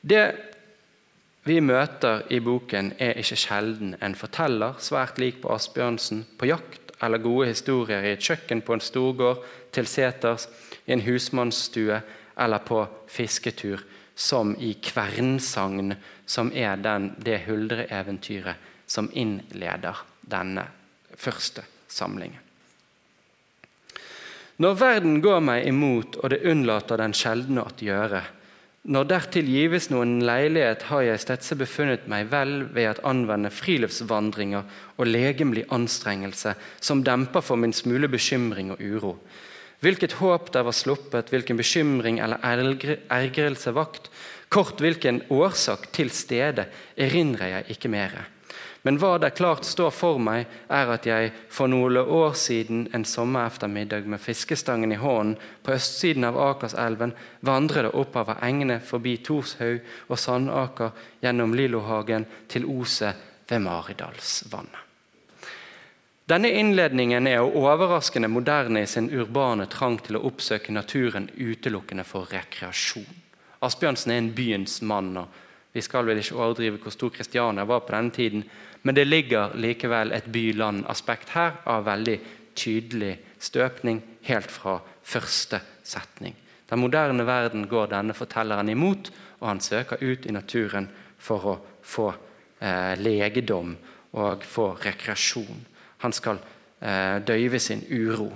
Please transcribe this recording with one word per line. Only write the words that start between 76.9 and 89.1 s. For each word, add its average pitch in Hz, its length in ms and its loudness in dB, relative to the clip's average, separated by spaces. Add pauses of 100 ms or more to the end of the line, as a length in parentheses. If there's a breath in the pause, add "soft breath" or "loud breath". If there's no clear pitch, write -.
stor 120 200 -4
Kristiania 113 520 -2
var 120 200 2
på - 80 -4
denne 113 200 0
tiden, 107 320 -2 (400 loud breath)
men 135 100 2
det 143 120 6
ligger 120 500 2
likevel 117 560 0
et 113 160 -4
by-land-aspekt 110 1040 -2
her 170 220 0 (100)
av 107 220 0
veldig 107 320 0 (340 loud breath)
tydelig 110 640 -4 (260 loud breath)
støpning 123 560 0 (300)
helt 110 260 -2
fra 95 220 -2 (260 loud breath)
første - 560 -2 (240)
setning. - 540 -12 (340 soft breath)
Den 123 140 2
moderne 127 420 2
verden 117 440 0
går 110 260 2
denne 104 180 -2
fortelleren 107 560 -2
imot, 180 400 0 (320 loud breath)